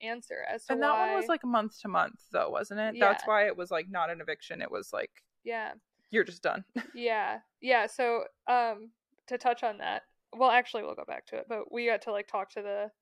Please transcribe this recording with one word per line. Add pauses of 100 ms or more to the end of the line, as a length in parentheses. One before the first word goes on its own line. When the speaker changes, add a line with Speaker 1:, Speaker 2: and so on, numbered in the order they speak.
Speaker 1:
answer
as
to
Speaker 2:
And
that
one
was,
Speaker 1:
why.
Speaker 2:
like,
month
to
month,
though,
wasn't
it?
That's
Speaker 1:
Yeah.
Speaker 2:
why
it
was,
like,
not
an
eviction.
It
was,
like, (200)
Speaker 1:
Yeah. (360)
Speaker 2:
"You're
just
done." (100)
<laughs>
Speaker 1:
Yeah. (220)
Yeah,
so, (220)
um, (360)
to
touch
on
that, (320)
well,
actually,
we'll
go
back
to
it,
but
we
got
to,
like,
talk
to
the (100)